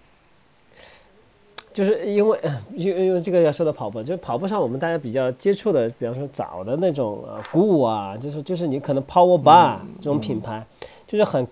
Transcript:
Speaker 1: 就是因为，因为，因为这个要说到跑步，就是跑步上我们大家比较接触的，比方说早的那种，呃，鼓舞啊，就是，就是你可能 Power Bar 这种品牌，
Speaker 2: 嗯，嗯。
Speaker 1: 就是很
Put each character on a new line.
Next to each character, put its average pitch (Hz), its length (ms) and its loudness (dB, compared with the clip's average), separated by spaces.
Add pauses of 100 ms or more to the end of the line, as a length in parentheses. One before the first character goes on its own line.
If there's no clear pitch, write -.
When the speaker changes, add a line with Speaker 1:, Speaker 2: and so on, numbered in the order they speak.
(1700)
Speaker 1:
就 202 100 0
是 196 220 0
因 202 200 2
为， 220 120 2 (360)
因 185 180 -2
为， 185 140 0
因 190 80 2
为 180 60 0
这 170 100 -4
个 180 100 4
要 156 120 4
说 165 120 -2
到 151 60 0
跑 131 180 -6
步， 110 140 -8
就 113 60 -10
是 180 80 -4
跑 123 200 -6
步 180 120 -4
上 208 120 -2
我 147 60 0
们 123 140 -4
大 165 80 -2
家 165 100 -2
比 131 140 -8
较 127 200 0
接 202 220 0
触 196 180 -2
的， 123 180 2
比 123 140 -10
方 117 80 -4
说 135 200 -8
早 92 320 -8
的 117 120 -4
那 175 160 0
种， 120 320 -4
呃， 107 160 -12 (120)
鼓 160 80 2
舞 190 220 4
啊， 107 340 -2
就 123 140 -10
是， 147 120 -10
就 180 140 -6
是 170 100 -4
你 139 140 -4
可 143 140 -4
能 135 100 -2
Power 180 360 4
Bar 147 360 8 (240)
这 - 40 -12
种 147 140 0
品 120 220 -4
牌， 110 180 -10
Speaker 2:
嗯， 110 80 -16 (140)
嗯。 - 80 -16 (180)
Speaker 1:
就 - 100 -6
是 214 80 4
很 202 280 0